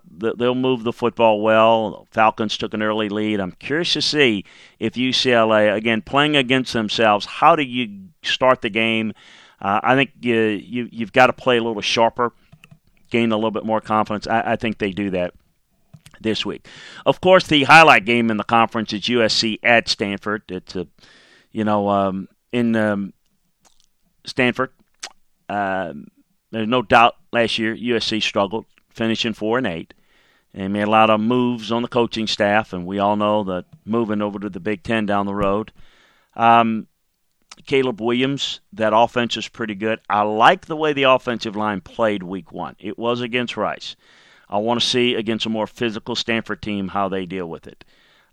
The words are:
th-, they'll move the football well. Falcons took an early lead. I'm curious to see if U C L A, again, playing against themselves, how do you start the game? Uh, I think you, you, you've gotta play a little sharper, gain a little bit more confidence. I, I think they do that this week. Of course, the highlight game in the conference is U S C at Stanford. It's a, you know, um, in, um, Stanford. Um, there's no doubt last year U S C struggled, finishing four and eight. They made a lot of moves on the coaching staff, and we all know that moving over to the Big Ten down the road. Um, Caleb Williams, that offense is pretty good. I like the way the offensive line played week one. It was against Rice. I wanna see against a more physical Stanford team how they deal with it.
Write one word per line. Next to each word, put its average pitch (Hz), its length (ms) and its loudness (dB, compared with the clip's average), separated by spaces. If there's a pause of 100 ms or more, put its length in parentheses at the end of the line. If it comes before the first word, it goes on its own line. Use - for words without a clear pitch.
(220)
th-, 110 160 -2
they'll 123 160 0
move 127 300 -2
the 113 100 -2
football 113 480 2
well. 110 720 2
Falcons 110 460 0
took 110 180 -6
an 107 80 -4
early 107 260 -2
lead. 107 300 -2
I'm 90 140 -6
curious 165 400 -4
to 147 100 -2
see 120 420 2 (320)
if 107 180 -4
U 127 160 -2
C 123 220 2
L 113 180 4
A, 107 180 4
again, 110 340 -2
playing 147 320 0
against 131 380 0
themselves, 107 520 2
how 160 300 4
do 151 80 0
you 120 460 -8 (120)
start - 400 0
the 120 80 -4
game? 110 440 -2 (460)
Uh, 98 220 -2
I 127 140 2
think 135 160 0 (100)
you, 117 140 0
you, 110 560 -2
you've 113 200 -8
gotta 127 220 4
play 123 240 0
a 113 60 0
little 110 180 -6
sharper, 117 520 0 (760)
gain 117 220 0
a 107 40 0
little 110 140 0
bit 104 160 -6
more 110 160 -2
confidence. 107 460 -2
I, 113 240 -2
I 113 60 0
think 110 200 -4
they 104 140 -2
do 101 180 -4
that 90 240 -4 (880)
this 110 240 -4
week. 87 220 -12 (360)
Of - 160 -2
course, 185 280 4
the 147 160 0
highlight 139 420 8
game 117 240 0
in 107 80 -2
the 104 60 -4
conference 113 500 0
is 101 160 -4
U 120 140 2
S 107 100 2
C 110 300 -2
at 117 260 4
Stanford. 104 600 -6
It's 92 260 -12
a, 90 120 -6 (640)
you 107 120 -4
know, 104 260 0
um, 98 380 0 (240)
in, 117 240 0
um, 104 360 -2 (1120)
Stanford. 127 460 -2 (800)
Um, 95 600 -6 (420)
there's 110 160 -4
no 123 160 0
doubt 120 320 6 (180)
last 117 240 0
year 113 160 -2
U 117 220 -2
S 107 100 -2
C 110 140 -4
struggled, 101 480 -2 (240)
finishing 113 400 -2
four 110 280 -2
and 127 80 -2
eight. 85 260 -10 (600)
They 98 140 -8
made 104 200 -2
a - 20 0
lot 110 220 6
of 107 80 4
moves 120 520 -2
on 117 120 -2
the 120 40 -6
coaching 113 380 -2
staff, 104 480 0
and 90 100 -6
we 95 140 -8
all 101 180 2
know 104 280 0
that 90 220 -6 (200)
moving 107 380 -2
over 104 160 -6
to 101 100 -8
the 92 100 -12
Big 98 220 -6
Ten 113 240 -2
down 101 220 0
the 101 80 -4
road. 101 360 -2 (640)
Um, 117 520 4 (800)
Caleb 127 340 0
Williams, 127 580 -2 (140)
that 110 220 -2
offense 117 420 0
is 107 100 -8
pretty 107 280 -8
good. 110 340 -4
I 104 140 2
like 113 420 2
the 160 100 -8
way 156 180 0
the 139 100 -2
offensive 123 520 0
line 104 260 -4
played 104 420 -4
week 90 280 -10
one. 85 280 -10
It 98 180 -12
was 120 240 -4
against 120 340 -6
Rice. 92 400 -6 (540)
I 101 80 -4
wanna 117 240 -2
see 123 320 0
against 107 320 -4
a 113 40 -4
more 107 180 -4
physical 113 480 -8
Stanford 110 480 -6
team 101 240 -6
how 98 200 -4
they 92 200 -6
deal 90 200 -8
with 78 200 -14
it. - 180 -20 (480)